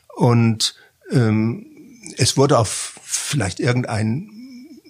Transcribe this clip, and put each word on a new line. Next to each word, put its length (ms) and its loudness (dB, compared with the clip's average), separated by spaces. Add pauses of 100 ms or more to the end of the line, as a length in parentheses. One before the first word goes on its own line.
(160)
und, 600 2 (360)
ähm, 540 0 (500)
es 220 0
wurde 200 4
auf 460 -4
vielleicht 560 -6
irgendein 720 -2 (600)